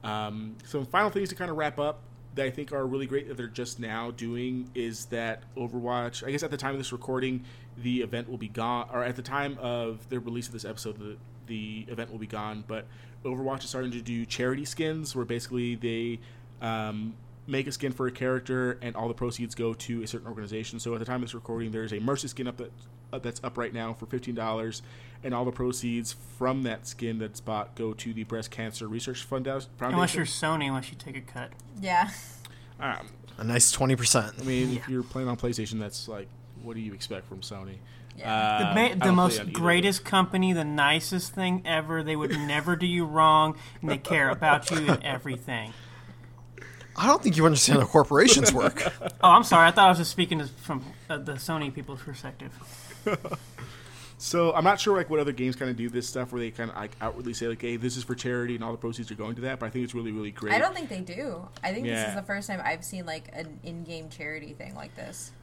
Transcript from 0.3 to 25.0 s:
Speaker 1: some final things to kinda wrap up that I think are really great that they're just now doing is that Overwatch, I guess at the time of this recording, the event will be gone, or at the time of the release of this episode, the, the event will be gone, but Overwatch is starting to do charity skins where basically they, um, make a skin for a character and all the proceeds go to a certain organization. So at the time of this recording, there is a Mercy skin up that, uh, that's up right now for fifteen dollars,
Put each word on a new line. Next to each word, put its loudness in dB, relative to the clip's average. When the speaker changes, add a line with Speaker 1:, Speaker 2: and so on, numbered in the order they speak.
Speaker 1:
some -4
final 2
things -2
to -8
kinda -6
wrap -2
up -2
that 0
I -2
think -8
are -2
really -2
great -2
that -10
they're -6
just -8
now -6
doing -6
is -6
that -4
Overwatch, -4
I -4
guess -2
at -4
the -6
time -4
of -4
this -8
recording, -4
the 0
event -4
will -10
be -10
gone, -4
or -2
at -4
the -10
time -4
of -6
the -4
release -8
of -12
this -10
episode, -8
the, -12
the -10
event -10
will -12
be -10
gone, -8
but -8
Overwatch -4
is -10
starting -4
to -6
do -4
charity -2
skins -4
where -2
basically -4
they, -4
um, -4
make -2
a -6
skin -4
for -2
a -2
character -2
and -6
all -4
the -2
proceeds -4
go -2
to -6
a -8
certain -8
organization. -8
So -4
at -4
the -6
time -4
of -2
this -8
recording, -6
there -4
is -6
a -4
Mercy 0
skin -6
up -8
that, -10
uh, -6
that's -8
up -6
right -4
now -4
for -12
fifteen -6
dollars, -4